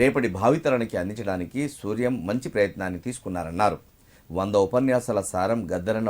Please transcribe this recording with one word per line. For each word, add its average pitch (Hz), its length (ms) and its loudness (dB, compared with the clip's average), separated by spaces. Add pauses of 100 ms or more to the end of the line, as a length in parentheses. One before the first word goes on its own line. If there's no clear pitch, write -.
రేపటి 127 260 2 (120)
భావితరానికి 127 600 2
అందించడానికి 98 640 -4 (180)
సూర్యం 117 340 -2 (140)
మంచి 127 260 -2
ప్రయత్నాన్ని 92 520 0
తీసుకున్నారన్నారు. 87 720 -2 (580)
వంద 98 200 0 (100)
ఉపన్యాసాల 123 540 2 (120)
సారం 101 280 0 (120)
గద్దరన్న 107 380 0